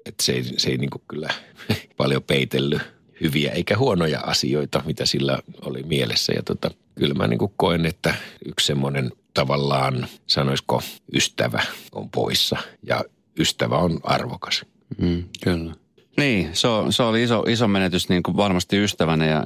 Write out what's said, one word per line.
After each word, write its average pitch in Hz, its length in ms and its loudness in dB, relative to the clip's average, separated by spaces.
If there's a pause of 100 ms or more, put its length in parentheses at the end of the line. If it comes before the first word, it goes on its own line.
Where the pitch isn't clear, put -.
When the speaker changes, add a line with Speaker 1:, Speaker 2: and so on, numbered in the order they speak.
Speaker 1:
että - 180 -6
se - 100 2
ei, 64 100 -2 (140)
se - 120 0
ei 65 80 0
niinku - 300 -4
kyllä 76 220 -8 (380)
<laughs> - 300 -4
paljon 67 260 0
peitellyt 69 580 0 (400)
hyviä 73 300 0
eikä 90 260 0
huonoja 87 420 2
asioita, 71 680 0
mitä 76 200 -2
sillä 67 340 0 (220)
oli 67 220 -8
mielessä. 67 500 0
Ja 50 100 0
tota, - 280 -2 (240)
kyllä 71 180 0
mä 98 140 0
niinku 110 300 0
koen, 85 280 2
että 80 300 -2 (300)
yksi - 200 -2
semmonen 69 460 0 (220)
tavallaan, 69 760 0 (200)
sanoisiko, 67 540 0 (340)
ystävä - 460 0 (300)
on - 180 -10
poissa - 480 0 (260)
ja - 200 -2 (360)
ystävä 65 380 0
on 82 260 2
arvokas. - 640 -2 (320)
Speaker 2:
Mm, 87 260 0 (200)
kyllä. 82 300 0 (440)
Niin, 110 360 2
se - 140 2
o-, 107 240 2
se 120 120 2
oli 113 200 4
iso, 117 240 2
iso 113 200 2
menetys 92 420 2
niinku 90 280 2
varmasti 101 460 2
ystävänä 80 420 2
ja, 78 200 2